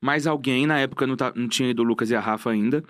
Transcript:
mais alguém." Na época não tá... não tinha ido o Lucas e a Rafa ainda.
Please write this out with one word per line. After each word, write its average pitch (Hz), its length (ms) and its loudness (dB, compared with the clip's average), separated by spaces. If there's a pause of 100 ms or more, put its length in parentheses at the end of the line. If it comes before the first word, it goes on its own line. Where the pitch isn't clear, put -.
mais 143 260 0
alguém." 139 400 0
Na 151 100 2
época 135 300 0
não 131 80 -2
tá... 127 200 -2
não 120 120 -2
tinha 123 220 0
ido 120 120 0
o 120 40 4
Lucas 113 260 0
e 123 40 4
a 110 40 2
Rafa 107 320 -2
ainda. 117 380 0